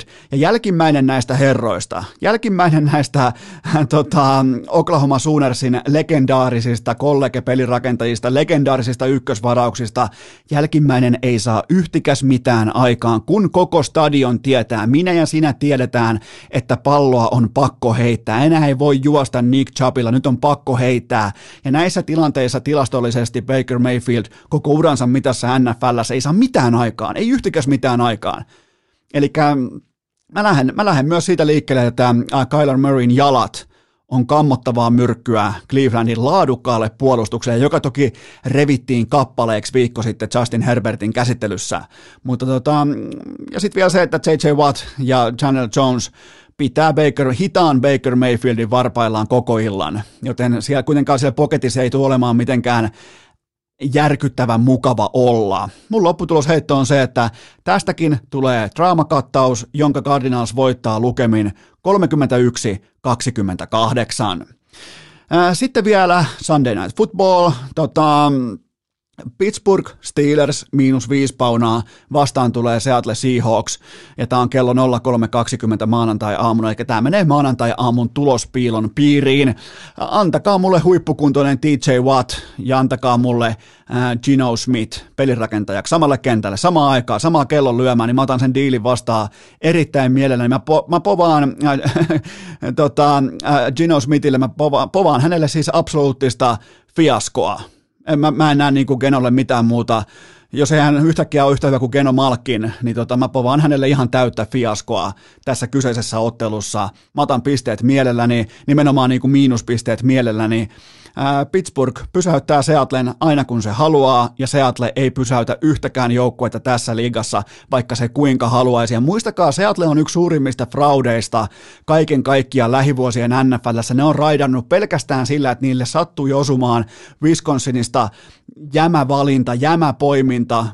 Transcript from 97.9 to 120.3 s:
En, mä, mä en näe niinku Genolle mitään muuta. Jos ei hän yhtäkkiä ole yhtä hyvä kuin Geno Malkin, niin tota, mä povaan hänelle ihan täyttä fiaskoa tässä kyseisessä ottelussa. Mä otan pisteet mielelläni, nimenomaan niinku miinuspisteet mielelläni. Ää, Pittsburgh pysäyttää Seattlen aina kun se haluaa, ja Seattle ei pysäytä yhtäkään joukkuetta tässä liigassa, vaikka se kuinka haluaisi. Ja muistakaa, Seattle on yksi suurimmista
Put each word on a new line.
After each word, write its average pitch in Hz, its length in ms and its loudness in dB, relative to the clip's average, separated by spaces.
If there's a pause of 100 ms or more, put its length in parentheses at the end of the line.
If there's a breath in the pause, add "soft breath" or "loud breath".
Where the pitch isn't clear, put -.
En, 156 100 0
mä, 151 120 2
mä 147 220 2
en 143 60 2
näe 143 120 2
niinku 135 260 2
Genolle 127 340 0
mitään 127 340 0
muuta. 117 380 0 (500 loud breath)
Jos 147 200 0
ei 147 80 4
hän 147 260 2
yhtäkkiä 156 380 0
ole 139 80 4
yhtä 143 140 -2
hyvä 131 120 2
kuin 123 120 -2
Geno 139 220 0
Malkin, 120 600 0 (100)
niin 117 120 -4
tota, 120 220 -4
mä 127 120 0
povaan 131 320 0
hänelle 143 280 2
ihan 131 220 0
täyttä 120 400 -2
fiaskoa 107 640 -4 (320 soft breath)
tässä 131 220 -4
kyseisessä 120 520 -2
ottelussa. 107 720 -4 (260 soft breath)
Mä 143 80 0
otan 135 200 -2
pisteet 120 400 -4
mielelläni, 120 640 2 (200 loud breath)
nimenomaan 139 440 2
niinku 127 180 0
miinuspisteet 123 760 0
mielelläni. 113 640 0 (500 loud breath)
Ää, 143 280 -2
Pittsburgh 135 560 -2 (100)
pysäyttää 170 500 2
Seattlen 127 580 0
aina 147 240 0
kun 120 180 -4
se 107 80 -4
haluaa, 131 680 2
ja 135 80 -4
Seattle 127 500 0
ei 135 140 0
pysäytä 127 520 -2
yhtäkään 131 480 -2
joukkuetta 120 500 -2
tässä 120 360 -4
liigassa, 113 460 -4 (280 loud breath)
vaikka 127 240 -2
se 120 140 -2
kuinka 127 400 0
haluaisi. 120 460 2
Ja 113 60 0
muistakaa, 180 520 0
Seattle 190 340 0
on 151 120 2
yksi 156 140 0
suurimmista 147 540 -2